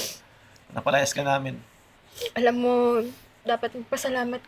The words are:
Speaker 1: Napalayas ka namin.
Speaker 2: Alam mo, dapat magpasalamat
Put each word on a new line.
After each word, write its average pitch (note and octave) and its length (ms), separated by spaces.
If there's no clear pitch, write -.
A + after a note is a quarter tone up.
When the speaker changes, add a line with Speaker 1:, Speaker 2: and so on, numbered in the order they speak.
Speaker 1:
Napalayas C#3 400
ka D3 80
namin. C3+ 400
Speaker 2:
Alam A#3+ 240
mo, B3 180
dapat A#3 320
magpasalamat B3 720